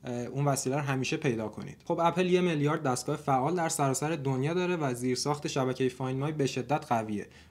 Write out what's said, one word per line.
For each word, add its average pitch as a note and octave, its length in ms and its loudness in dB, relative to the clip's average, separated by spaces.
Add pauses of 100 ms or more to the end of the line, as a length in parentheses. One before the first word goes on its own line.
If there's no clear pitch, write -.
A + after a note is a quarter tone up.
اه، B2 100 -6
اون A#2+ 320 -2
وسیله C3 300 2
رو D3 60 0
همیشه C3 360 0
پیدا A2+ 300 0
کنید. - 380 -12
خب E3+ 140 0
اپل E3+ 260 4
یه F3+ 160 4
میلیارد D#3 420 2
دستگاه C#3 320 0
فعال D3 400 0
در E3 140 0
سراسر D3+ 460 0
دنیا C3+ 380 0
داره F3+ 220 0
و C#3+ 180 0
زیرساخت B2+ 540 0
شبکه B2+ 420 0
فایند C3 300 -4
مای D3 120 -2
به D3 160 0
شدت C3 420 -2
قویه. G#2+ 380 0 (240)